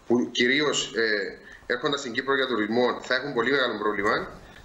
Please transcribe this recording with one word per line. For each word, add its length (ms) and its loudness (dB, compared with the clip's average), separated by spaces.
που 240 2
κυρίως, 640 0
ε, 800 -2
έρχονται 240 -2
στην 140 -8
Κύπρο 240 0
για 100 2
τουρισμό, 540 2
θα 140 -2
έχουν 180 -4
πολύ 180 0
μεγάλο 280 0
πρόβλημα, 520 0